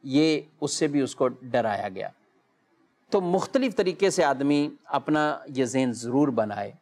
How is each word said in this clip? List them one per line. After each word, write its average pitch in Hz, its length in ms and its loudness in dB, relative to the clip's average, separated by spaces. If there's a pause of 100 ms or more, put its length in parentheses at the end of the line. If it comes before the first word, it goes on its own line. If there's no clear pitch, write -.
یہ 147 380 2 (200)
اس 143 120 -4
سے 160 140 0
بھی 143 140 0
اس 123 140 -4
کو 127 120 2
ڈرایا 110 640 -2
گیا۔ 98 200 -10 (1000)
تو 202 100 2
مختلف 190 540 0
طریقے 185 340 2
سے 180 140 2
آدمی 143 460 2 (160)
اپنا 151 520 0 (180)
یہ 131 100 2
ذہن 127 280 0
ضرور 123 420 2
بنائے۔ 104 360 -2 (100)